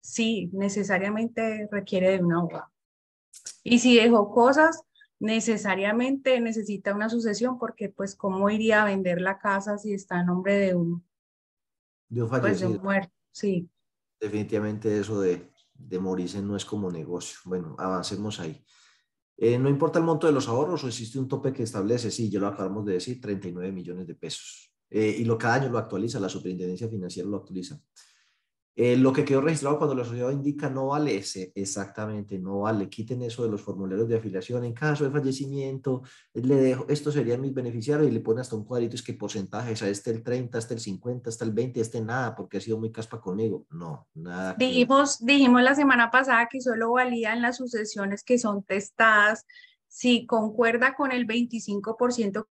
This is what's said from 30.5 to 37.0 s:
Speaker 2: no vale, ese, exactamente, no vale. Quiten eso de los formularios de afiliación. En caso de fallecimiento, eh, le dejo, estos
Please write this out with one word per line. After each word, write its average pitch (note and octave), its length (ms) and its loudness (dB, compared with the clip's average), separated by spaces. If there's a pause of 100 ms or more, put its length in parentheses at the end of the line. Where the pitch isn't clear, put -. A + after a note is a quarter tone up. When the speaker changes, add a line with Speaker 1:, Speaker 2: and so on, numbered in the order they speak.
Speaker 2:
no C3 160 -4
vale, C#3+ 280 0
ese, G2 400 -8
exactamente, G2+ 840 -8
no G2 220 -6
vale. G#2 280 0
Quiten B2 320 -8
eso A#2+ 240 -6
de A2+ 60 0
los G2+ 100 -4
formularios F#2+ 480 -2
de A#2 80 2
afiliación. A2 480 -4
En A#2 80 -6
caso D3 320 0
de C3+ 60 0
fallecimiento, C3+ 920 -2 (320)
eh, A#2 80 -6
le C3 140 4
dejo, C3 340 4
estos D3 240 0